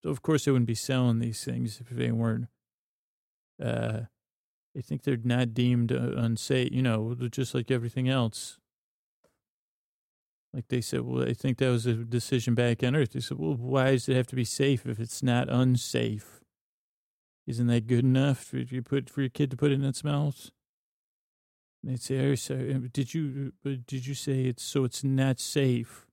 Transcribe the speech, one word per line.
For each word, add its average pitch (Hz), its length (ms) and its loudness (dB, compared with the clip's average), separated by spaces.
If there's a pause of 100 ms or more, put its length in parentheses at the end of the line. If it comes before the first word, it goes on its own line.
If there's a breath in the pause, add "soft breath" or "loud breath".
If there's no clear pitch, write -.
So, 160 80 -4
of 139 140 -4
course, 156 220 2
they 143 60 4
wouldn't 123 160 4
be 117 60 -2
selling 123 460 2
these 117 240 -4
things 120 360 -4
if 120 100 -18
they 120 220 -2
weren't, 113 360 0 (1120)
uh, 117 400 -2 (760)
I 131 40 -8
think 143 200 -6
they're 135 160 0
not 120 380 0
deemed, 123 360 2
uh, 123 240 -2
unsafe, 123 560 0
you 131 120 0
know, 113 320 0
they're 123 140 -4
just 131 260 -4
like 123 160 0
everything 127 360 -2
else. 127 520 0 (1900)
Like 123 140 -8
they 123 140 0
said, 127 200 -2
"Well, 123 260 -2
I 123 60 0
think 127 240 -2
that 131 120 2
was 120 180 2
a 113 80 4
decision 117 580 0
back 120 300 2
on 127 120 2
Earth." 143 180 2
They 131 60 -4
said, 131 200 -8
"Well, 151 160 0
why 131 380 2
does 123 140 2
it 131 80 2
have 127 120 2
to - 80 -10
be 123 100 2
safe 135 400 2
if 113 140 -4
it's 117 240 -6
not 123 260 2
unsafe? 123 920 0 (1040)
Isn't 120 200 -2
that 120 200 4
good 120 160 4
enough 131 400 4
for - 140 -8
you 127 260 -6
put, 139 260 -2
for 143 120 -4
your 131 100 -2
kid 147 180 0
to 131 80 -8
put 147 140 2
it 139 40 2
in 139 80 0
its 139 200 -4
mouth?" 147 480 -2 (1300)
And 131 120 -6
they'd 123 80 -6
say, 135 180 -2
"Oh, 139 160 4
sorry, 131 360 -4
uh, 135 80 0 (140)
did 139 220 -2
you, 139 380 -4 (120)
uh, 139 120 -4 (100)
did 127 180 -6
you 139 80 -8
say 131 320 -2
it's, 123 160 -2
so - 220 -2
it's - 200 -4
not 135 360 2
safe?" 127 720 -2